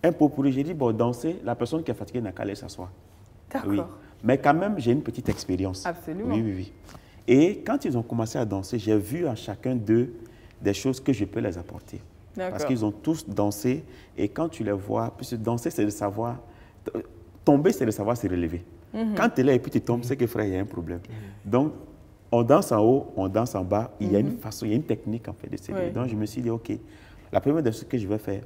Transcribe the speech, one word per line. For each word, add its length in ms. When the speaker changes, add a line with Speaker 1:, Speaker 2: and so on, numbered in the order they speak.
Speaker 1:
un 80
pot 180
pourri. 220
J'ai 120
dit, 100
bon, 180
danser, 520
la 120
personne 280
qui 80
est 40
fatiguée 260
n'a 100
qu'à 120
aller 120
s'asseoir. 340
Speaker 2:
D'accord. 180
Speaker 1:
Oui. 120
Mais 140
quand 160
même, 240
j'ai 140
une 100
petite 280
expérience. 560
Speaker 2:
Absolument. 500
Speaker 1:
Oui, 80
oui, 140
oui. 160
Et 380
quand 200
ils 120
ont 60
commencé 340
à 80
danser, 340
j'ai 180
vu 300
à 80
chacun 400
d'eux 380
des 120
choses 260
que 140
je 120
peux 140
les 180
apporter. 440
Speaker 2:
D'accord. 160
Speaker 1:
Parce 140
qu'ils 180
ont 80
tous 360
dansé. 560
Et 100
quand 220
tu 140
les 100
vois, 420
puisque 200
danser, 340
c'est 160
de 40
savoir, 480
t-, 80
tomber, 260
c'est 140
de 60
savoir 260
se 100
relever. 360
Speaker 2:
Mhm. 220
Speaker 1:
Quand 140
tu 120
es 20
là 100
et 60
puis 120
tu 100
tombes, 220
c'est 140
que, 100
frère, 180
il 80
y 40
a 20
un 60
problème. 340
Speaker 3:
Mhm. 60
Speaker 1:
Donc, 220
on 120
danse 280
en 120
haut, 320
on 120
danse 280
en 80
bas. 360
Il 120
y 40
a 40
une 120
Speaker 2:
Mhm. 60
Speaker 1:
façon, 280
il 40
y 40
a 40
une 60
technique, 440
en 60
fait, 160
de 80
se 140
lever. 160
Speaker 2:
Oui. 40
Speaker 1:
Donc, 160
je 80
me 100
suis 160
dit, 80
ok, 220
la 100
première 220
des 80
choses 140
que 120
je 100
vais 100
faire 280